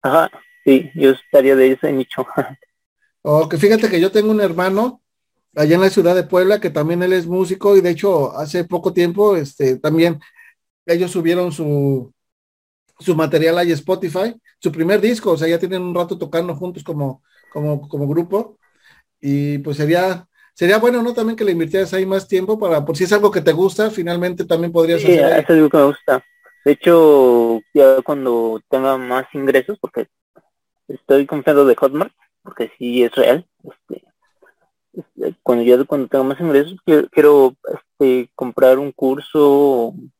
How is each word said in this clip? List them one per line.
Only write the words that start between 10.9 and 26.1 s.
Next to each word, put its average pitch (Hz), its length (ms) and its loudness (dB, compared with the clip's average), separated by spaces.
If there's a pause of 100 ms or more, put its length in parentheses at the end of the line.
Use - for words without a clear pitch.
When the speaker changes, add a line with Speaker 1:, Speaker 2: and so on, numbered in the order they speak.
Speaker 2:
subieron 175 400 -2
su, 143 640 -4 (840)
su 175 180 -2
material 160 400 0
a 175 60 0
Spotify, 185 720 -4 (260)
su - 100 -4
primer 170 300 0
disco, 220 300 -2
o 165 80 2
sea, 160 100 -2
ya 170 100 0
tienen 185 220 -6
un 180 140 -8
rato 175 240 -6
tocando 170 360 -6
juntos 175 300 -12
como, 143 380 -8 (280)
como, 147 380 -6
como 143 180 -6
grupo, 170 520 -4 (640)
y 143 360 -2
pues 143 200 -8
sería, 175 480 -2 (280)
sería 185 220 2
bueno, 240 260 0
¿no? 240 120 -4
También 226 220 -4
que 226 80 -4
le 190 80 0
invirtieras 170 420 -4
ahí 190 100 -2
más 190 240 -4
tiempo 196 300 -2
para, 165 260 -2
por 156 100 -6
si 180 100 -2
es 185 100 -2
algo 208 160 2
que 185 100 -2
te 160 120 2
gusta, 190 380 -2
finalmente 175 540 -6
también 170 260 -2
podrías 165 300 0
Speaker 1:
Sí, 185 120 2
Speaker 2:
hacer 151 200 4
ahí. 156 80 2
Speaker 1:
es - 80 -8
algo 156 220 4
que 165 80 0
me 139 60 6
gusta. 139 380 -2 (440)